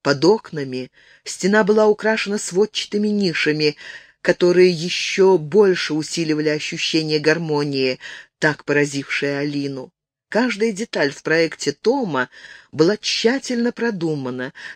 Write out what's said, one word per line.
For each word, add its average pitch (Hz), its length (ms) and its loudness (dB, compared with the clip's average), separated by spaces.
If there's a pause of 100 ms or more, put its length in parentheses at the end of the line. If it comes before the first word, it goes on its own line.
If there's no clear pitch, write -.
под 139 220 2
окнами, 139 680 0 (320)
стена 208 400 0
была 214 240 4
украшена 214 520 0
сводчатыми 208 680 -2
нишами — 151 680 0 (460)
которые 180 500 6
еще 180 640 2
больше 170 560 2
усиливали 156 540 -2
ощущение 156 720 -2
гармонии, 147 800 0 (400)
так 151 240 -2
поразившее 143 760 -2
Алину. 139 540 -6 (360)
Каждая 226 420 0
деталь 180 400 -2
в - 140 -14
проекте 156 480 0
Тома 190 580 -2 (400)
была 170 260 2
тщательно 240 760 -2
продумана. 156 800 -4 (240)